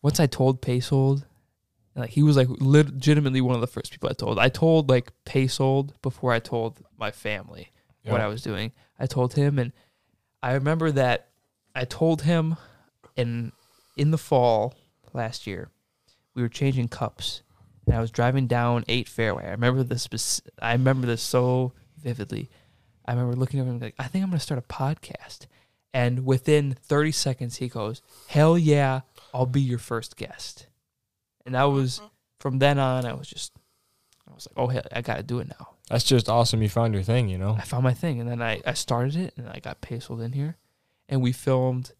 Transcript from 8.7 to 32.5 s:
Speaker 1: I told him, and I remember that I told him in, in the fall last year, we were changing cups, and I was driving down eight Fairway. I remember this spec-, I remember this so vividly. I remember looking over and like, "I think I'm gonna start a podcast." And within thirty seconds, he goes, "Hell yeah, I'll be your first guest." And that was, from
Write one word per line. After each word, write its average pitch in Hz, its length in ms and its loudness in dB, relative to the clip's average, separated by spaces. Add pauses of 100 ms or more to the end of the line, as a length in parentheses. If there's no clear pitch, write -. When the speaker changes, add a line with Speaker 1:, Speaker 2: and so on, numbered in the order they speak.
Speaker 1:
I 127 80 -4
told 127 280 -2
him, 143 240 2
and 123 140 -2 (720)
I 127 120 -2
remember 156 380 0
that 127 360 0 (460)
I 127 100 -4
told 160 380 0
him 160 340 2 (600)
in, 117 360 -4 (460)
in 143 140 4
the 160 60 2
fall 123 560 2 (380)
last 117 340 -6
year, 95 220 -10 (640)
we 123 80 -6
were 117 60 0
changing 127 400 -2
cups, - 540 -8 (440)
and - 100 4
I 117 40 0
was 113 100 -2
driving 127 360 2
down 120 420 0
eight 120 200 -2
Fairway. 110 380 -2
I 85 40 -8
remember 123 320 0
this 123 220 -4
spec-, - 460 -6 (120)
I 117 100 0
remember 131 340 2
this 117 160 -2
so 127 500 0 (280)
vividly. 120 480 -8 (580)
I 123 60 -4
remember 120 220 0
looking 131 260 -2
over 127 100 -2
and 120 100 -6
like, 113 180 -10
"I 131 100 -6
think 190 140 -2
I'm 196 80 -2
gonna 175 100 0
start 127 220 -4
a - 100 -14
podcast." - 720 -8 (480)
And 123 320 0
within 139 560 2
thirty 151 300 2
seconds, 123 440 -4
he 127 120 -6
goes, 113 340 -6 (240)
"Hell 160 320 6
yeah, 143 420 4 (320)
I'll 127 140 0
be 127 160 2
your 123 160 0
first - 400 -8
guest." - 480 -14 (800)
And 127 80 -8
that 127 100 2
was, 139 380 0 (360)
from 135 200 -2